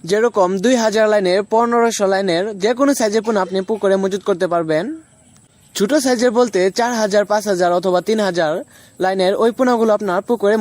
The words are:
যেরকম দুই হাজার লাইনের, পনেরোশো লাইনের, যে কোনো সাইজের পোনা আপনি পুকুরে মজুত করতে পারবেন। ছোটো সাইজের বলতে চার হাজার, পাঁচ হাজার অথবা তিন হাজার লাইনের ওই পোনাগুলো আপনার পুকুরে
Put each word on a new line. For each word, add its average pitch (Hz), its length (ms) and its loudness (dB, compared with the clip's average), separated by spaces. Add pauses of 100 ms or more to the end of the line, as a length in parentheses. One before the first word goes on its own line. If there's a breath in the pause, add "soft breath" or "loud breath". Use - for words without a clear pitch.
যেরকম 208 440 0 (160)
দুই 254 180 4
হাজার 214 300 2
লাইনের, 196 280 2 (120)
পনেরোশো 233 600 0
লাইনের, 190 320 0 (180)
যে 214 160 2
কোনো 277 200 2
সাইজের 220 280 0
পোনা 220 200 0
আপনি 190 120 -4 (100)
পুকুরে 196 360 0
মজুত 196 240 -4
করতে 185 240 0
পারবেন। 165 320 0 (920)
ছোটো 208 300 0
সাইজের 247 340 0
বলতে 220 220 2 (180)
চার 240 220 0
হাজার, 208 300 2
পাঁচ 208 120 0 (100)
হাজার 180 260 0
অথবা 180 300 0
তিন 220 180 0
হাজার 170 260 -2 (500 loud breath)
লাইনের 190 300 0 (100)
ওই 233 160 2
পোনাগুলো 240 400 2
আপনার 196 300 -2
পুকুরে 220 320 0